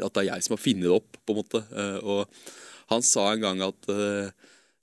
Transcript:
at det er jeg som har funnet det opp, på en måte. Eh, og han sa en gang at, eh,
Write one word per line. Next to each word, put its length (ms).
at 100
det 140
er 80
jeg 80
som 140
har 60
funnet 180
det 100
opp, 340
på 100
en 80
måte. 220
Eh, 260
og 240
han 120
sa 320
en 80
gang 200
at, 280
eh, 420